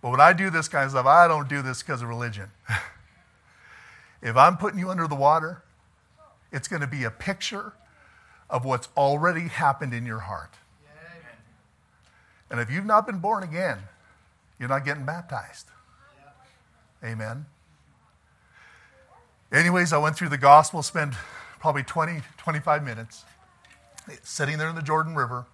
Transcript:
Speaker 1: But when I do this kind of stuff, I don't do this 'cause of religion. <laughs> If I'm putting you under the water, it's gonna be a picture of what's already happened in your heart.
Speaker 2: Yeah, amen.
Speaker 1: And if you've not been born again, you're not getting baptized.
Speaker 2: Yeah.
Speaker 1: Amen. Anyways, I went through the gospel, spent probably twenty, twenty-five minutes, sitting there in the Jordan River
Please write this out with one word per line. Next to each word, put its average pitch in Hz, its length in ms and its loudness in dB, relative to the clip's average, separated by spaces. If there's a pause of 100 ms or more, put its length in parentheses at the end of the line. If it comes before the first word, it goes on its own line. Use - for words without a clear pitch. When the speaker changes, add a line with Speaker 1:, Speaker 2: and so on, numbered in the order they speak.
Speaker 1:
But 123 100 -6
when 127 100 4
I 165 120 10
do 190 180 0
this 160 180 -2
kind 143 160 0
of 135 60 -4
stuff, 131 160 0
I 175 220 10
don't 147 200 0
do 143 140 -4
this 127 200 -6
'cause 127 200 -6
of 117 60 -8
religion. 117 420 -10 (180)
<laughs> 107 120 -2 (1400)
If 117 160 -2
I'm 160 200 8
putting 202 220 -4
you 180 120 -4
under 170 180 -2
the 151 80 -2
water, 156 460 2 (880)
it's 143 160 -8
gonna 151 180 -6
be 135 160 -8
a 113 80 -4
picture 202 640 -10 (760)
of 127 160 -4
what's 127 320 -4
already 160 520 0
happened 139 440 -2
in 120 140 -6
your 113 140 -8
heart. 90 340 -12 (300)
Speaker 2:
Yeah, - 60 -20 (200)
amen. 131 260 -20 (1120)
Speaker 1:
And 120 120 -6
if 117 100 -6
you've 185 160 -6
not 214 180 4
been 202 140 -6
born 196 240 -2
again, 160 360 -4 (840)
you're 123 80 -8
not 135 160 -2
getting 143 200 -6
baptized. 151 600 -12 (1400)
Speaker 2:
Yeah. 117 80 -10
Speaker 1:
Amen. 113 360 -10 (2000)
Anyways, 175 400 2
I 151 60 4
went 151 180 0
through 175 120 -6
the 143 100 -4
gospel, 147 440 8
spent 147 320 -4 (440)
probably 143 240 -2
twenty, 160 380 -4 (160)
twenty-five 151 480 -2
minutes, 113 400 -12 (1000)
sitting 151 340 -4
there 156 120 -4
in 165 80 -8
the 165 60 -8
Jordan 156 340 -2
River 123 380 -4